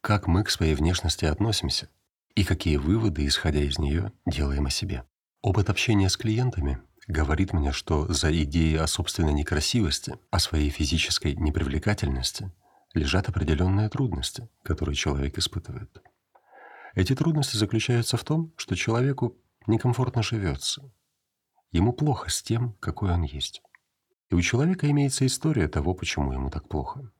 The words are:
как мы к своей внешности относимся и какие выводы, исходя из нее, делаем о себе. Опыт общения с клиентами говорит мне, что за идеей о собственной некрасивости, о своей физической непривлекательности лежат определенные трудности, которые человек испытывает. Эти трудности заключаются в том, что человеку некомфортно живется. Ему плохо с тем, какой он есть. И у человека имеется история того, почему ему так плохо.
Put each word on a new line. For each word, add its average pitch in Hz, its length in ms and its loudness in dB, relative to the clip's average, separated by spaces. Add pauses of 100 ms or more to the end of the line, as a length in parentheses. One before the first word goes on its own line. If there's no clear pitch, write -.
как 101 280 0
мы 90 160 4
к - 40 -6
своей 78 260 2
внешности 82 520 0
относимся - 640 0 (440)
и - 80 2
какие 80 360 2
выводы, 78 480 2
исходя 73 340 0
из 71 180 0
нее, 78 320 0 (140)
делаем 71 400 0
о 67 60 -2
себе. - 340 -6 (380)
Опыт 101 260 2
общения 101 400 2
с - 80 0
клиентами 107 640 0 (260)
говорит 78 460 0
мне, 71 180 2
что - 400 -2
за 78 220 2 (120)
идеей 78 320 2
о 78 100 0
собственной 80 480 0
некрасивости, 76 840 -2 (140)
о 95 80 0
своей 73 320 0
физической 73 680 0
непривлекательности 69 1120 -2 (440)
лежат 82 340 0
определенные 92 640 2
трудности, 117 580 -4 (140)
которые - 320 -2
человек 69 420 -2
испытывает. - 680 -8 (920)
Эти 95 200 2
трудности 151 440 0
заключаются 117 580 0
в - 80 -2
том, 160 320 -2
что - 180 -4
человеку 123 640 0 (300)
некомфортно 120 560 2
живется. 101 580 -2 (920)
Ему 110 200 4
плохо 147 380 -2
с - 120 -4
тем, 117 380 0
какой 90 320 -2
он 87 80 2
есть. - 400 -6 (680)
И 90 80 2
у 87 60 4
человека 147 460 2
имеется 143 380 2
история 131 400 0
того, 78 260 0
почему - 400 -4
ему 65 180 -4
так - 180 -10
плохо. 107 520 -6